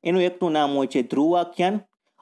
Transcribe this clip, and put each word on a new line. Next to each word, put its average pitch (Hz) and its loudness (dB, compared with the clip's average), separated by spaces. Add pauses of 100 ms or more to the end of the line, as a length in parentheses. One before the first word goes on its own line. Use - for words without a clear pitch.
એનું 180 0
એકનું 180 0
નામ 147 0
હોય 135 0
છે 135 0
ધ્રુવ 151 0
આખ્યાન 180 -2 (420)